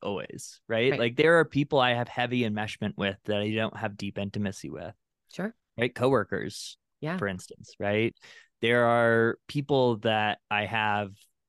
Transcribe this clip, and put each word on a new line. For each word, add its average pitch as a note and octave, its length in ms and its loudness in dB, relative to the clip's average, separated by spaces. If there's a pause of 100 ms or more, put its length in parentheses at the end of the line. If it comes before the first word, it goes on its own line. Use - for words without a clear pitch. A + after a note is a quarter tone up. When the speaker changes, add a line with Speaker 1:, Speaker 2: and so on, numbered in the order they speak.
Speaker 1:
always, - 640 -8
right? A#2 240 2
Speaker 2:
Right. C#3 80 0
Speaker 1:
Like, A#2+ 160 0
there D#3+ 240 6
are D#3 60 4
people C#3 340 0
I B2 160 4
have A#2+ 120 -2
heavy B2 340 -2
enmeshment G#2+ 540 -4
with G2 300 -2
that G#2 120 -2
I G#2 140 -2
don't A2 240 -2
have G#2 220 -8
deep G2+ 220 -8
intimacy G2 500 -6
with. D2 240 -12 (400)
Speaker 2:
Sure. G3+ 220 -8 (220)
Speaker 1:
Right? B2 160 0
Coworkers, A#2 840 -2 (240)
Speaker 2:
Yeah. E3 160 -6
Speaker 1:
for G#2 100 -4
instance, - 520 -10
right? G#2+ 360 0 (460)
There A#2+ 240 4
are A#2 520 4 (100)
people C3 500 2
that G#2+ 420 0 (100)
I G#2 160 0
have G#2 460 -2 (380)